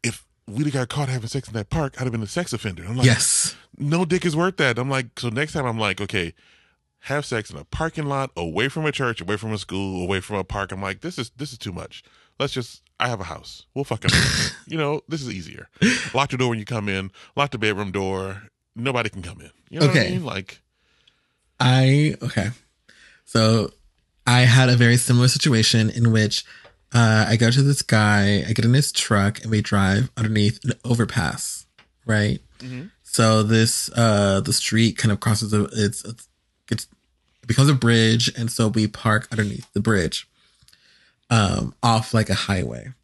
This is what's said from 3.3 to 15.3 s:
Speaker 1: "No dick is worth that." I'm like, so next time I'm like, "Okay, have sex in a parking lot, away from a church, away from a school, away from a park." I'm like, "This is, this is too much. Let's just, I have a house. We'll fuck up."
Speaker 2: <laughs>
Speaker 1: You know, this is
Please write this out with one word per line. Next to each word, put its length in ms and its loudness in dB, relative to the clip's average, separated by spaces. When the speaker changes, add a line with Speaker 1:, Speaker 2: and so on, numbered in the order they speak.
Speaker 1:
"No 280 0
dick 200 -2
is 100 0
worth 220 0
that." 220 0
I'm 100 -4
like, 300 -4
so 100 -4
next 240 -6
time 120 -4
I'm 140 -4
like, 200 -2
"Okay, 340 -4
have 180 -4
sex 240 -6
in 80 -16
a 80 -16
parking 400 -6
lot, 320 -4
away 320 -2
from 160 -6
a 80 0
church, 260 -4
away 160 -4
from 160 -8
a 60 -4
school, 460 -6
away 180 -2
from 160 -10
a 80 -4
park." 260 -6
I'm 100 -10
like, 200 -8
"This 160 -10
is, 180 -10
this 160 -12
is 60 -18
too 160 -10
much. 300 -14
Let's 140 -2
just, 300 -10
I 100 -2
have 100 -6
a 60 -8
house. 480 -16
We'll 100 -4
fuck 220 -6
up." 60 0
Speaker 2:
<laughs> 560 -2
Speaker 1:
You 100 -8
know, 320 -2
this 140 -8
is 100 -8